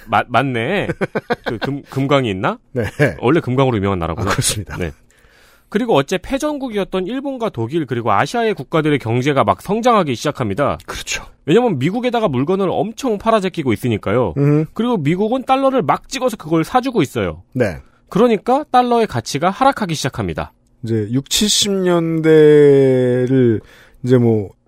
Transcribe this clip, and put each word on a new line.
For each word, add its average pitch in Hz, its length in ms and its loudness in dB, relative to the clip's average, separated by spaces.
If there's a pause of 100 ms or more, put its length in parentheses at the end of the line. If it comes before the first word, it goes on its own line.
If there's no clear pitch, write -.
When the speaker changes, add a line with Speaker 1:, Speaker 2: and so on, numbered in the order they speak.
Speaker 1:
마-, 110 200 2
맞네. 127 600 -2 (300)
Speaker 2:
<laughs> - 280 -6
Speaker 1:
그 123 140 -6
금, 139 300 -6
금광이 135 400 0
있나? 117 280 -2 (140)
Speaker 2:
네. 120 120 -2 (360)
Speaker 1:
원래 139 200 2
금광으로 127 380 0
유명한 98 220 0
나라구나. 85 300 -4
Speaker 2:
아, - 40 -2
그렇습니다. - 440 -4
Speaker 1:
네. 85 140 -4 (800)
그리고 220 260 0
어째 139 240 0
패전국이었던 254 880 -6
일본과 262 420 -6
독일 131 380 -4
그리고 117 240 -2
아시아의 196 440 0
국가들의 151 440 0
경제가 127 440 0
막 101 180 0
성장하기 214 540 0
시작합니다. 113 680 -4
Speaker 2:
그렇죠. - 380 -10 (220)
Speaker 1:
왜냐면 214 340 2
미국에다가 220 480 -2
물건을 165 440 -2
엄청 208 480 -4
팔아제끼고 185 540 0
있으니까요. 104 640 -2
Speaker 2:
음. 147 360 2
Speaker 1:
그리고 233 240 -2
미국은 196 460 -2
달러를 269 400 2
막 143 260 -4
찍어서 254 280 -4
그걸 160 260 0
사주고 247 380 0
있어요. 90 420 -4 (100)
Speaker 2:
네. 101 240 -2 (320)
Speaker 1:
그러니까 240 600 2
달러의 240 380 2
가치가 139 420 -4
하락하기 214 460 0
시작합니다. 85 580 -6 (300)
Speaker 2:
이제 110 280 -2
육칠십 202 600 0
년대를 143 1900 4 (420)
이제 123 140 4
뭐 113 320 2 (180)